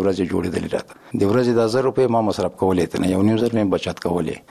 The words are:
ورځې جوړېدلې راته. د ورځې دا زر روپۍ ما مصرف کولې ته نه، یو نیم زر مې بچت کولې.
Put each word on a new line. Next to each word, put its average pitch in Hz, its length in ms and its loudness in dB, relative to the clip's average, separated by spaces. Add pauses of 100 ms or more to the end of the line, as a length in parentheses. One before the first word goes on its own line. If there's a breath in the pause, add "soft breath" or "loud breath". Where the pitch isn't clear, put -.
ورځې 95 300 2
جوړېدلې 90 420 -2
راته. - 200 -8 (260 loud breath)
د - 100 0
ورځې 123 300 2
دا 113 140 4
زر 131 140 2
روپۍ 127 180 2 (100)
ما 113 40 2 (100)
مصرف 90 320 -4
کولې 92 320 2
ته - 100 -2
نه، 92 100 0
یو 95 140 2
نیم 110 140 2
زر 117 100 0
مې 110 120 0 (100)
بچت 85 320 -6
کولې. 87 300 -2 (140)